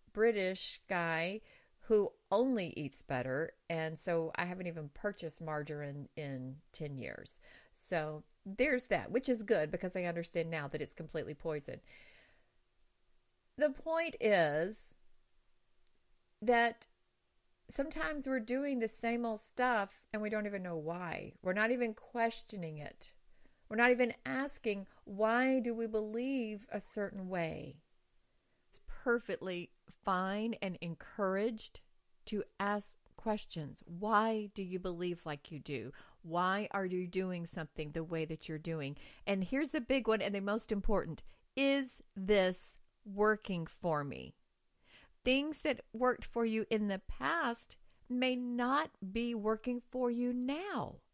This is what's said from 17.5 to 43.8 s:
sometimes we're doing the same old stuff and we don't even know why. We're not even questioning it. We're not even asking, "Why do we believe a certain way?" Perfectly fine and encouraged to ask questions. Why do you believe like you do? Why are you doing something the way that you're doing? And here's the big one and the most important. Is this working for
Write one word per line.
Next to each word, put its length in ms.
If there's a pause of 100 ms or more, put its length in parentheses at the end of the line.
sometimes 580
we're 140
doing 400
the 80
same 360
old 140
stuff 640 (100)
and 80
we 80
don't 180
even 180
know 120
why. 640
We're 120
not 180
even 240
questioning 840
it. 340 (560)
We're 80
not 160
even 200 (140)
asking, 640 (160)
"Why 560
do 120
we 140
believe 880
a 80
certain 480
way?" 480 (1300)
Perfectly 680 (340)
fine 580
and 180
encouraged 1000 (460)
to 160 (160)
ask 380 (200)
questions. 720
Why 680
do 80
you 160
believe 460
like 260
you 80
do? 340 (300)
Why 480
are 160
you 200
doing 400
something 460
the 120
way 200
that 240
you're 100
doing? 380 (300)
And 180
here's 260
the 100
big 280
one 140
and 120
the 60
most 300
important. 520 (340)
Is 460 (120)
this 640 (280)
working 600
for 380